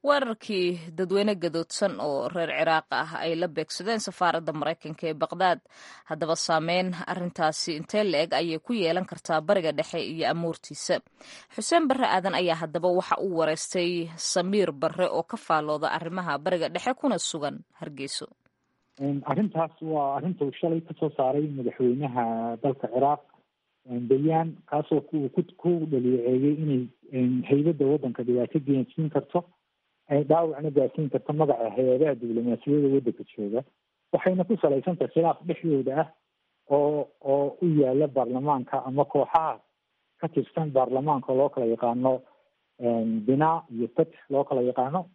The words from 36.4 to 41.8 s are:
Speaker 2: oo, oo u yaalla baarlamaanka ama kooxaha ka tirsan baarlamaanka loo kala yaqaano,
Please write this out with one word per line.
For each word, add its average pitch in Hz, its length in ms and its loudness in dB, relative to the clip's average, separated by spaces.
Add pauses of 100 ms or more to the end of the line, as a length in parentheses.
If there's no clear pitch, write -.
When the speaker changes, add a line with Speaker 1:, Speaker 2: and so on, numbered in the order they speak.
Speaker 2:
oo, 147 400 2 (100)
oo 139 380 0
u 180 100 0 (140)
yaalla 135 260 4
baarlamaanka 131 800 0
ama 135 200 2
kooxaha 147 520 2 (680)
ka 165 60 -4
tirsan 156 480 -2
baarlamaanka 131 560 0
loo 135 160 4
kala 117 240 0
yaqaano, 127 480 0 (600)